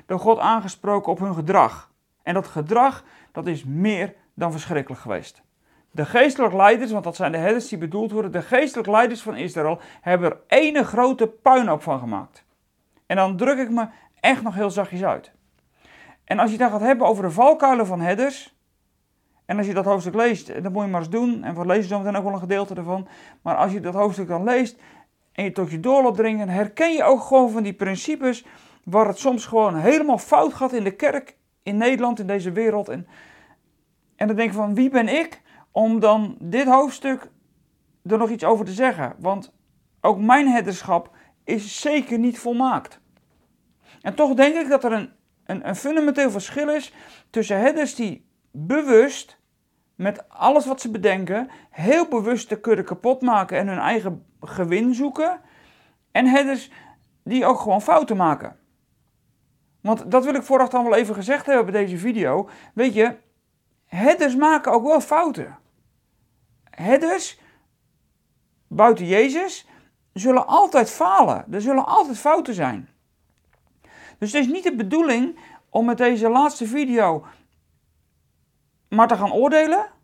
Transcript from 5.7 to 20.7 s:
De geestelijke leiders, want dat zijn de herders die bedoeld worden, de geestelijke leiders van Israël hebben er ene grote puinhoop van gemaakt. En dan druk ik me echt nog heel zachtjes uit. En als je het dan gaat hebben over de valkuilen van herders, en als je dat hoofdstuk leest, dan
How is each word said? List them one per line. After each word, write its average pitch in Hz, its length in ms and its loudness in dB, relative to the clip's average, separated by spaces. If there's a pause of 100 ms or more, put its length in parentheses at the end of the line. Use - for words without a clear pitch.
De 156 140 -6
geestelijke 247 500 2
leiders, 220 360 4
want 202 120 -4
dat 170 120 -8
zijn 170 160 -4
de 165 60 -4
herders 220 300 -2
die 202 100 -10
bedoeld 196 340 -6
worden, 208 200 -4
de 175 100 -4
geestelijke 254 500 -2
leiders 233 300 2
van 214 140 -10
Israël 160 440 -4 (220)
hebben 175 300 0
er - 160 -12
ene 302 360 2
grote 247 440 0
puinhoop 220 540 2
van 139 180 -4
gemaakt. 104 460 -12 (600)
En 180 100 -4
dan 190 220 0
druk 254 200 0
ik 254 120 -4
me 226 180 -2 (320)
echt 254 220 2
nog 214 140 -8
heel 202 160 -2
zachtjes 185 320 -6
uit. 127 280 -4 (920)
En 196 160 -4
als 220 120 2
je 214 60 -6
het 240 120 2
dan 208 100 -2
gaat 220 80 0
hebben 262 200 4
over 202 160 0
de 175 80 -2
valkuilen 262 540 4
van 180 160 -4
herders, 220 520 -4 (920)
en 208 120 -4
als 202 100 -2
je 202 60 -4
dat 185 120 -2
hoofdstuk 185 280 -2
leest, 220 500 -2
dan 190 80 -6